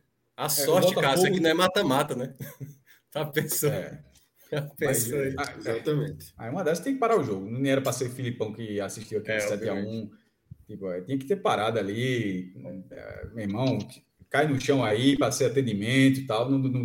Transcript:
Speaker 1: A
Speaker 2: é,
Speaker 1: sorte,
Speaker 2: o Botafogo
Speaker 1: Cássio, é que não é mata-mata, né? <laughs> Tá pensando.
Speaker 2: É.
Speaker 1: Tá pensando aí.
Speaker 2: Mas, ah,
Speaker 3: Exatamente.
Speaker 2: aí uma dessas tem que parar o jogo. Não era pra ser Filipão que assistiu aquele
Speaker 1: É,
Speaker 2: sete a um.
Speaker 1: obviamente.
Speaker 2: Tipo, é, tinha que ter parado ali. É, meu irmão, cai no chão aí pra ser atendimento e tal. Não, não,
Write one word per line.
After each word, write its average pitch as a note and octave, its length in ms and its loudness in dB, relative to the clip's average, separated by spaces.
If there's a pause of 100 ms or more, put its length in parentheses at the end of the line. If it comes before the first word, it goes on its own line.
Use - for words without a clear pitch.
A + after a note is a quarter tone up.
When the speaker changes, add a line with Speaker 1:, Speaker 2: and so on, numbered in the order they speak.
(360)
Speaker 1:
A B2+ 100 -4
Speaker 2:
é, D3+ 40 -2
Speaker 1:
sorte, D#3 420 4
Speaker 2:
o F#3 40 0
Botafogo E3+ 60 2
Speaker 1:
Cássio, C#3 260 4
é - 40 4
que - 80 2
não D#3+ 120 4
é - 20 4
mata-mata, D#3+ 640 2
né? B2+ 240 -8
<laughs> - 420 -14 (300)
Tá D3+ 140 -4
pensando. D3+ 480 0
Speaker 2:
É. - 300 -8 (460)
Speaker 1:
Tá D3+ 120 -4 (160)
pensando C3 440 0
aí. C3+ 140 -2
Speaker 2:
Mas, C#3+ 140 -4
ah, - 100 -14
Speaker 3:
Exatamente. B2 800 -2
Speaker 2:
aí A2+ 120 -8
uma F3 140 -4
dessas G3+ 200 0
tem C#4 100 -2
que C4 60 -4
parar A#3 200 4
o D3+ 40 0
jogo. G2 260 -4
Não A#2+ 200 -2
era C3+ 120 4
pra B2+ 100 -2
ser A#2+ 180 -2
Filipão A#2+ 440 -4
que G#2+ 280 -6
assistiu G#2+ 380 -6
aquele A2 180 -2
Speaker 1:
É, G#2+ 40 0
Speaker 2:
sete G#2 280 -2
a G2 40 -2
um. G2 40 -2
Speaker 1:
obviamente. A2 340 -6 (560)
Speaker 2:
Tipo, F#2+ 240 -8
é, F2+ 100 -4
tinha C3 160 -4
que C3+ 80 -4
ter G3+ 100 0
parado A2+ 420 0
ali. G#2 760 -2 (360)
É, G2+ 440 -14
meu A2+ 100 -8
irmão, A2 340 0 (520)
cai C#3+ 180 2
no C#3+ 120 0
chão C3+ 240 2
aí A#2 340 4
pra C3+ 140 2
ser - 140 2
atendimento B2 760 4
e - 40 -8
tal. A2+ 240 0
Não, C#3 80 4
não, C3 120 2 (160)